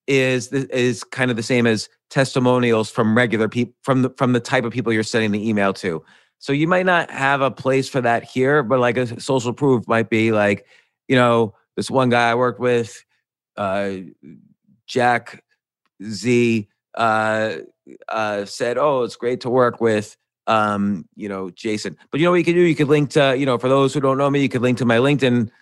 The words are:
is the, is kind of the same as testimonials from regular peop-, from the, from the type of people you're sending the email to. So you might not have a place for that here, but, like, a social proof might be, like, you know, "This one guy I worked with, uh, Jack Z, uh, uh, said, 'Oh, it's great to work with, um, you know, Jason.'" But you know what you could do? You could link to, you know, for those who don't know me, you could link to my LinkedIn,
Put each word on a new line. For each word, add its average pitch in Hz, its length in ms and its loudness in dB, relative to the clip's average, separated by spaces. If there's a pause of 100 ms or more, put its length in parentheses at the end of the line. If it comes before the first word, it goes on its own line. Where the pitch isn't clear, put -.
is 131 420 0
the, 135 180 -4 (100)
is 123 280 0
kind 127 260 -4
of 117 60 -2
the 113 60 -6
same 120 240 0
as 110 220 0 (220)
testimonials 123 800 0
from 107 260 0
regular 110 320 2
peop-, 120 340 -4
from 131 200 0
the, 127 160 0
from 127 140 2
the 120 80 2
type 131 240 -2
of 113 80 -6
people 117 200 -2
you're 110 100 0
sending 110 280 -2
the 104 180 -2
email 101 260 0
to. 85 280 -6 (360)
So - 140 -6
you 151 160 0
might 185 180 0
not 175 240 0
have 135 300 0
a 135 100 0
place 135 380 -2
for 135 140 -4
that 117 220 0
here, 139 380 0
but, 123 180 0
like, 120 180 0
a 120 220 -4
social 123 340 -2
proof 127 340 2
might 113 220 0
be, 113 220 2
like, 104 340 0 (420)
you 135 80 2
know, 117 380 2 (220)
"This - 140 -6
one 127 200 2
guy 120 200 2
I 117 40 0
worked 120 260 -2
with, 120 420 -2 (540)
uh, 101 360 -4 (960)
Jack 120 560 -2 (600)
Z, 113 680 0 (280)
uh, 110 600 0 (520)
uh, 104 360 -4
said, 120 340 -6
'Oh, 139 260 0
it's 107 120 -8
great 120 240 -4
to 123 100 -6
work 123 300 2
with, 107 360 0 (300)
um, 101 680 0
you 101 140 -10
know, 95 180 -8
Jason.'" 104 480 -6 (140)
But 143 100 -4
you 170 60 2
know 175 60 2
what 180 60 2
you 165 60 0
could 170 120 0
do? 175 40 4
You 170 140 4
could 147 140 0
link 147 220 4
to, 135 280 2
you 143 80 0
know, 127 100 0
for 127 140 0
those 135 240 4
who 147 60 -2
don't 135 180 0
know 143 100 2
me, 143 140 2
you 131 80 0
could 127 100 -2
link 123 180 2
to 135 60 -2
my 117 140 4
LinkedIn, 123 500 2 (140)